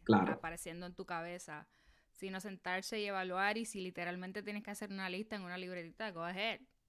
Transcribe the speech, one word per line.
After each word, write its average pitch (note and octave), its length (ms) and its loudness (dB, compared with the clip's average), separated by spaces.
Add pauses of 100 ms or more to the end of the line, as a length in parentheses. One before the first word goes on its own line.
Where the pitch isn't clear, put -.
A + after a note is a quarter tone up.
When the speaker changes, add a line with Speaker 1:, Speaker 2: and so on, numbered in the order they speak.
Speaker 1:
Claro. G2+ 300 8
Speaker 2:
apareciendo E3+ 520 -4
en F3+ 100 -8
tu F3+ 100 -6
cabeza, E3+ 640 -4 (440)
sino F#3+ 300 -4
sentarse F#3+ 580 -2
y G#3 60 2
evaluar, G3 520 4
y A#3 80 0
si G3+ 160 -4
literalmente F3+ 600 -2
tienes G#3 200 -4
que G#3 80 -6
hacer G3+ 200 -6
una F#3+ 180 -2
lista G#3+ 260 -2
en G3 80 -4
una F3+ 140 -4
libretita, F#3 540 -4
go E3 120 -4
ahead, F#3 360 0 (300)